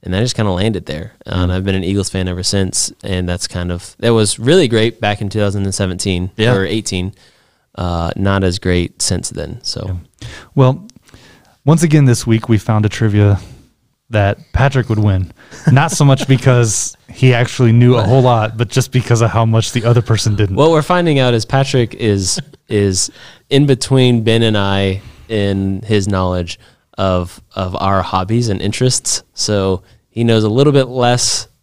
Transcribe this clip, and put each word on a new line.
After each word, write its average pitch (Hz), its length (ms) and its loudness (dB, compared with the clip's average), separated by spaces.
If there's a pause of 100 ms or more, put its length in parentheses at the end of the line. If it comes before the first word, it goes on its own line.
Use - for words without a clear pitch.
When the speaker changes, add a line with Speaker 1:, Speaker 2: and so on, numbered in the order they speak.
Speaker 1:
And 90 120 -4
I 98 40 0
just 123 140 -2
kinda 107 160 0
landed 95 360 -2
there. 78 260 -10 (140)
Uh, - 40 -14 (120)
and 87 100 0
Speaker 2:
Mm. - 20 -2
Speaker 1:
I've 92 100 -4
been 95 120 -2
an 95 80 -4
Eagles 98 260 -2
fan 92 180 -4
ever 90 140 -6
since. 95 500 -4 (120)
And 90 240 -4
that's 87 180 -6
kind 90 240 -6
of, 87 300 -10
that 117 100 0
was 110 280 2
really 151 300 4
great 113 320 0
back 104 200 -2
in 104 80 -6
two 101 100 -4
thousand 101 260 -2
and 95 100 -4
seventeen 92 640 -4
Speaker 3:
Yeah. 113 200 2
Speaker 1:
or 95 100 0
eighteen. 92 480 -4 (640)
Uh, 87 400 -4
not 98 280 0
as 90 140 0
great 90 420 -2
since 90 300 -4
then. 78 320 -12
So, - 360 -8 (220)
Speaker 2:
Yeah. - 80 -16 (260)
Well, 143 320 2 (760)
once 156 200 4
again 151 200 4
this 120 220 2
week, 113 220 0
we 113 100 4
found 107 260 0
a 107 40 2
trivia 101 500 2 (720)
that 104 280 0 (140)
Patrick 135 380 0
would 107 80 0
win. 95 340 0 (380)
Not 131 220 4
so - 120 0
much 135 240 4
because 123 680 0 (120)
he 127 240 2
actually 120 400 2
knew 120 220 6
a 120 40 0
Speaker 1:
What? 107 80 0
Speaker 2:
whole 127 160 4
lot, 110 360 2
but 110 100 -2
just - 240 -2
because 117 300 2
of 113 80 2
how 113 160 0
much 113 260 0
the 117 120 -2
other 117 180 4
person 107 340 0
didn't. 98 200 0
Speaker 1:
What 151 140 4
we're 160 120 2
finding 170 380 0
out 127 120 2
is 113 140 0
Patrick 135 480 0
is, 101 440 -2 (300)
is 101 420 0 (380)
in 139 180 4
between 127 560 2
Ben 113 200 2
and 107 160 0
I 98 420 0 (280)
in 98 580 -2
his 104 220 0
knowledge 90 500 -2 (400)
of, 90 420 -2 (160)
of 92 240 -6
our 95 220 0
hobbies 107 480 -2
and 95 100 -4
interests. - 600 -2 (100)
So 95 500 -2 (280)
he 113 140 -2
knows 113 200 4
a 107 60 2
little 135 240 2
bit 135 140 2
less 123 600 -2 (140)